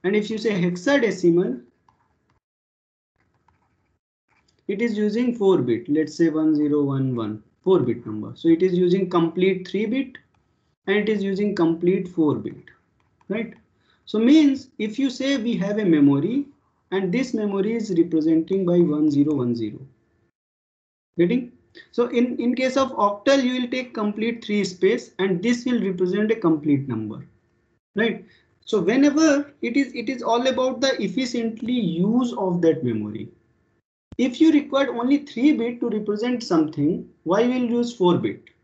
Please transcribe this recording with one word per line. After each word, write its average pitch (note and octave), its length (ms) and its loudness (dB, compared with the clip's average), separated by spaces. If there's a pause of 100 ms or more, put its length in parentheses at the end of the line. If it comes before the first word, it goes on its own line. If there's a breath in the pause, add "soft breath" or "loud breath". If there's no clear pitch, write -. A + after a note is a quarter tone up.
And G3+ 120 0
if G3+ 140 0
you A3 60 -4
say G#3 240 -2
hexadecimal, F#3 1000 0 (3000)
it G3+ 160 -2
is G#3+ 160 0
using G#3+ 340 0
four G3 260 4
bit, A#2 300 -2
let's D3+ 280 0
say E3+ 120 4
one D#3 280 2
zero D3 260 2
one C3+ 320 0
one, A2 260 -6 (220)
four F#3 160 4
bit A#2+ 260 -2
number. G#2+ 300 -8
So - 140 -2
it E3 160 4
is F#3 100 2
using F3+ 340 2
complete F3+ 600 0
three G#3+ 180 -2
bit C4 320 -4 (680)
and G3+ 80 2
it G#3 120 0
is G#3 140 0
using G3 320 -2
complete F3 540 0
four D3+ 260 0
bit, - 300 -10 (640)
right? A3 260 -6 (520)
So G#3+ 120 -4
means C4+ 600 4
if G#3+ 200 -6
you C4+ 100 0
say C4+ 280 -4
we A3 220 -2
have G3+ 200 -2
a G#3+ 60 -2
memory D#3 600 2 (440)
and F#3+ 200 -2
this B3 220 -2
memory G#3 440 -2
is G3+ 200 -4
representing D#3+ 680 0
by F3 140 2
one D3+ 300 2
zero C#3+ 260 2
one A#2+ 200 -2
zero, G#2+ 220 -8 (1400)
getting? F3 360 0 (400 loud breath)
So A#3+ 180 0
in, A#3+ 300 0
in A#3+ 160 0
case B3+ 220 -2
of C4+ 160 0
octal, G#3 500 2
you B3+ 180 -2
will B3 100 -4
take B3+ 240 -6
complete A3 500 -4
three G#3 200 -2
space, F#3 540 -2
and F#3 240 0
this A#3+ 220 -2
will A#3+ 180 0
represent F#3+ 480 0
a A3 60 2
complete D3 520 0
number, A2 360 -6 (720)
right? G#3+ 280 -2 (400 soft breath)
So G#3 160 0
whenever C#4+ 720 4 (100)
it A#3 140 -2
is, C#4 180 0
it A#3 140 -6
is A#3+ 140 -6
all A#3 240 0
about C4 340 0
the C4 220 0
efficiently A3+ 720 -4
use A3 640 0
of F3+ 260 -2
that D3 220 2
memory. G#2+ 440 -6 (920)
If B3 220 -2
you D#4+ 120 6
required C#4 380 0
only B3 280 0
three C#4+ 340 0
bit A#3 280 -2
to A#3+ 80 -2
represent G#3+ 540 -4
something, D#3 680 -2 (160)
why G3 220 2
will B3+ 180 0
use A#3 320 -2
four F3 220 4
bit? G#2+ 260 -6 (200)